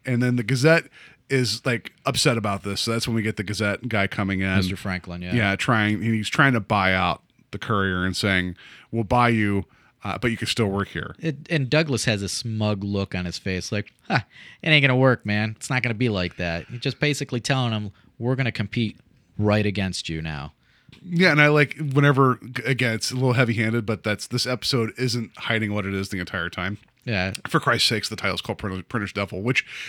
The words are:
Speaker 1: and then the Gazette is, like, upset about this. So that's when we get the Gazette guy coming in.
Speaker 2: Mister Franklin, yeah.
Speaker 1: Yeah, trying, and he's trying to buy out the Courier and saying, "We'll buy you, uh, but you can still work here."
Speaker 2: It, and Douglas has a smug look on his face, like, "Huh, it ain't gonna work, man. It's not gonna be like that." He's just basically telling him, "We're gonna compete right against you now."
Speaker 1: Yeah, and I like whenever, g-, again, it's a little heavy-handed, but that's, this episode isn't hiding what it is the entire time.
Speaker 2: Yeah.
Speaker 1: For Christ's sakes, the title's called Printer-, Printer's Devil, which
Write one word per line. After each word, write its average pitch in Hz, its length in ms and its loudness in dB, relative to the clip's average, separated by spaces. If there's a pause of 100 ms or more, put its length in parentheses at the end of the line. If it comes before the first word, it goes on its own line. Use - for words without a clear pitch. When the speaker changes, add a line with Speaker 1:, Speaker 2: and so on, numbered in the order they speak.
Speaker 1:
and 123 160 0
then 123 140 2
the 120 80 -2
Gazette 147 400 4 (440)
is, 120 380 0
like, 120 260 -4 (140)
upset 120 320 2
about 101 240 -2
this. 101 200 -4
So 117 100 -2
that's 113 160 -2
when 113 80 0
we 110 60 0
get 107 140 -2
the 107 60 -4
Gazette 101 460 -4
guy 104 180 2
coming 95 340 -2
in. 95 160 0
Speaker 2:
Mister 95 200 2
Franklin, 90 440 -8
yeah. 90 140 -4
Speaker 1:
Yeah, 101 220 2
trying, 107 400 2
and 87 80 -4 (100)
he's 107 140 -2
trying 139 240 4
to 117 80 2
buy 95 340 2
out 90 280 0 (280)
the 98 80 -10
Courier 95 460 0
and 92 120 -2
saying, 92 380 2 (380)
"We'll 113 100 -2
buy 120 280 4
you, 101 340 2 (400)
uh, 98 140 -4
but 120 120 0
you 113 60 -2
can 110 100 -4
still 107 220 0
work 98 200 -2
here." - 300 -8
Speaker 2:
It, 156 180 -4 (140)
and 139 180 0
Douglas 147 360 2
has 107 180 0
a 95 60 -4
smug 107 560 -2
look 98 320 -2
on 90 80 -4
his 87 120 -6
face, 92 360 -6
like, 104 200 -6 (160)
"Huh, 151 120 0 (420)
it 170 80 -4
ain't 147 140 6
gonna 131 120 4
work, 127 300 4
man. 107 300 0
It's - 120 -12
not 127 140 0
gonna 117 120 -2
be 120 140 0
like 90 280 -2
that." 85 340 -4
He's 120 100 -10
just - 200 -6
basically 139 400 -2
telling 127 320 0
him, 104 180 -4 (300)
"We're 123 160 0
gonna 123 160 0
compete 107 440 -2 (400)
right 104 300 4
against 95 420 -2
you 80 140 -6
now." 76 300 -8 (560)
Speaker 1:
Yeah, 175 240 4
and 147 100 4
I 147 60 8
like 147 280 4 (160)
whenever, 135 460 6 (140)
g-, 120 120 -8
again, 123 300 0
it's - 160 -4
a 131 40 -6
little 127 200 2
heavy-handed, 113 520 2
but 107 160 -4
that's, 104 260 -4
this 120 180 -4
episode 123 500 -2
isn't 117 400 -2
hiding 110 380 -2
what 104 120 -2
it 98 80 -2
is 98 140 -4
the 98 120 -6
entire 90 280 -6
time. 92 300 -6 (260)
Speaker 2:
Yeah. 95 280 -2 (160)
Speaker 1:
For 165 120 2
Christ's 117 280 2
sakes, 107 200 -2
the 107 80 -8
title's 92 240 -4
called - 180 -8
Printer-, 92 260 -6
Printer's 104 280 -6
Devil, 98 300 -6
which 123 220 -2 (240)